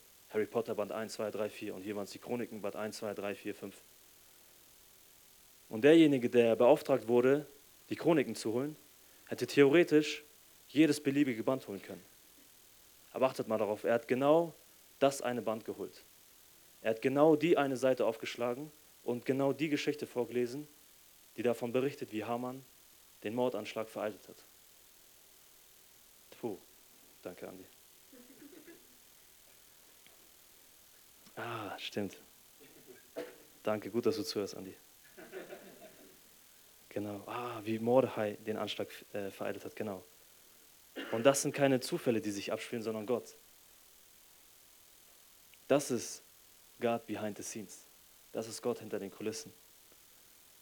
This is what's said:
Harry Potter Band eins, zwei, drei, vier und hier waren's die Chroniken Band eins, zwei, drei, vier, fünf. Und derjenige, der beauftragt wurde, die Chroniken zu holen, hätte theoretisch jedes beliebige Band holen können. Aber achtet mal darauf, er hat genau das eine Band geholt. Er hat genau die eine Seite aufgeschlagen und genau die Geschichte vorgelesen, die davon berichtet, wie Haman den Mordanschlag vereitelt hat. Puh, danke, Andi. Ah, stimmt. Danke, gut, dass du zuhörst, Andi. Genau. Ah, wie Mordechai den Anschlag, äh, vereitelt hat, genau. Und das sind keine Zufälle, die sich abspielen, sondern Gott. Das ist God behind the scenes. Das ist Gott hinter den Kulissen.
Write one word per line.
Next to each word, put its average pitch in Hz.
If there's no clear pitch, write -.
Harry 107
Potter 113
Band 98
eins, 107
zwei, 107
drei, 104
vier 101
und 92
hier 101
waren's 101
die -
Chroniken 117
Band 101
eins, 107
zwei, 104
drei, 101
vier, 101
fünf. 98
Und 110
derjenige, 143
der 120
beauftragt 123
wurde, 127
die -
Chroniken 135
zu 110
holen, 143
hätte -
theoretisch 151
jedes 147
beliebige 135
Band 131
holen 98
können. 90
Aber 123
achtet 131
mal -
darauf, 104
er 110
hat 117
genau 151
das 139
eine 123
Band 110
geholt. 95
Er 110
hat 113
genau 143
die 156
eine 139
Seite 123
aufgeschlagen 120
und 120
genau 139
die 143
Geschichte 147
vorgelesen, 123
die 110
davon 117
berichtet, 131
wie 107
Haman 127
den 107
Mordanschlag 110
vereitelt 101
hat. 90
Puh, 101
danke, 92
Andi. 92
Ah, 110
stimmt. -
Danke, 107
gut, 113
dass 110
du 101
zuhörst, 101
Andi. 95
Genau. 104
Ah, 117
wie 110
Mordechai 113
den 107
Anschlag, 101
äh, 101
vereitelt 101
hat, -
genau. 98
Und 113
das 139
sind 143
keine 135
Zufälle, 123
die 104
sich 98
abspielen, 113
sondern 110
Gott. 117
Das 143
ist -
God 117
behind 104
the -
scenes. -
Das 113
ist 110
Gott 120
hinter 107
den 98
Kulissen. -